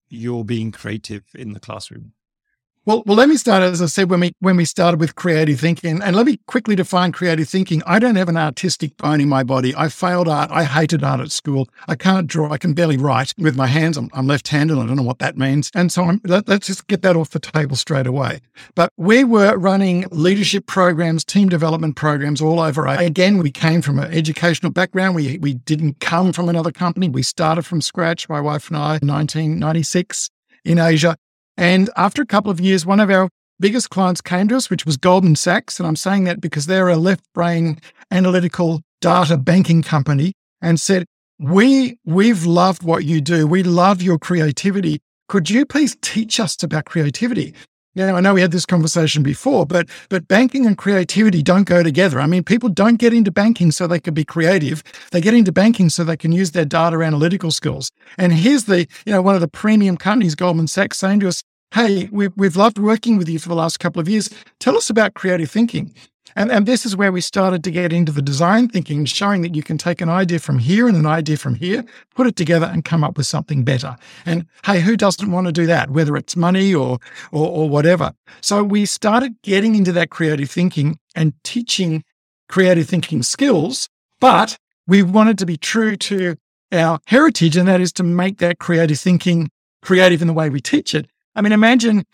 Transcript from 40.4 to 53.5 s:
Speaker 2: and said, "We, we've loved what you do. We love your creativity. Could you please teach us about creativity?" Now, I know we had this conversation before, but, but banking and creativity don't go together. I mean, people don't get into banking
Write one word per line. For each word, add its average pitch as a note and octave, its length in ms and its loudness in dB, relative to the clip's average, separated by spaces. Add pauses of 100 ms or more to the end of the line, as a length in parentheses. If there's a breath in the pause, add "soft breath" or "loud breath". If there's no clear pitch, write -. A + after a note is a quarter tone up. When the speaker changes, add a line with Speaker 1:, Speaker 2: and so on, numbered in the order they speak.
Speaker 2:
and C3 180 2
said, F#3 240 0 (340)
"We, A#3+ 680 2
we've F#3 400 2
loved F3 360 2
what E3 220 -2
you D#3 160 0
do. D#3 260 0
We F3+ 160 2
love F3+ 380 2
your F3 180 0
creativity. E3+ 840 -2 (280)
Could F3+ 220 -2
you B3+ 160 2
please C#4 340 -2
teach A3 400 -4
us - 220 -4
about D3+ 240 -4
creativity?" E3 680 -4 (440 loud breath)
Now, F#3+ 200 0
I F3 40 2
know G3 140 4
we F3+ 60 4
had F3+ 120 2
this F3 120 -2
conversation D#3 600 0
before, F3 420 0
but, E3+ 220 -2 (200 loud breath)
but F3+ 200 -4
banking B3 360 2
and G#3 140 2
creativity F#3+ 640 2
don't F3+ 220 4
go F3 180 4
together. E3 380 2
I B2+ 60 0
mean, F3 180 0
people A#3 240 0
don't A3 320 2
get A#3 120 4
into G#3+ 200 2
banking G3+ 400 2